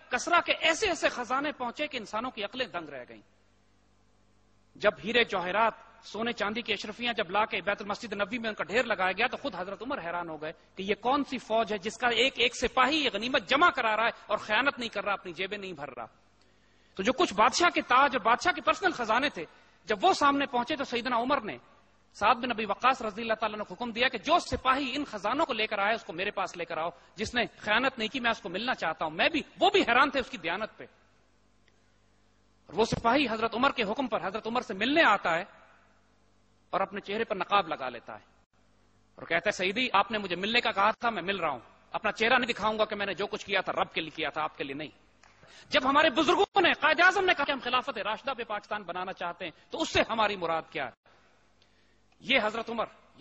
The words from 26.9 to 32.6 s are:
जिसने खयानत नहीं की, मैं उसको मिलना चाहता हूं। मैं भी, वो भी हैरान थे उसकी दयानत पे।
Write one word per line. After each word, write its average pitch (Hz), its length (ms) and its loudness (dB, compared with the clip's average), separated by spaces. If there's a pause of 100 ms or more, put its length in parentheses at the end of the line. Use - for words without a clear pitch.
जिसने 220 280 -2
खयानत 226 540 0
नहीं 214 100 -2
की, 269 100 -6
मैं 240 120 2
उसको 208 180 -6
मिलना 220 240 -2
चाहता 170 320 -4
हूं। 156 60 -4
मैं 208 180 2
भी, 302 160 -4 (140)
वो 349 100 6
भी 403 120 4
हैरान 262 300 4
थे 277 80 -2
उसकी 247 180 -6
दयानत 180 420 -6
पे। 131 60 -16 (1800)